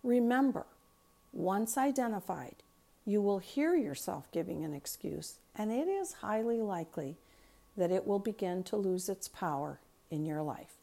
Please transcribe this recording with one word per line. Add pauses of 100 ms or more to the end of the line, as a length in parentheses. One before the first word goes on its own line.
Remember, (680)
once
identified, (500)
you
will
hear
yourself
giving
an
excuse, (200)
and
it
is
highly
likely (640)
that
it
will
begin
to
lose
its
power (320)
in
your
life.